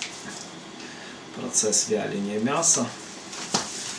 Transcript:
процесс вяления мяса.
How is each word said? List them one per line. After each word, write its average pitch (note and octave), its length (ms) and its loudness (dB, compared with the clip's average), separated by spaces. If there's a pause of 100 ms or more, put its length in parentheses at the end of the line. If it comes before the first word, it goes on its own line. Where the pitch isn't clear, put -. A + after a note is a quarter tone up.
(1400)
процесс - 540 4
вяления G2+ 500 2
мяса. C3 480 6 (1120)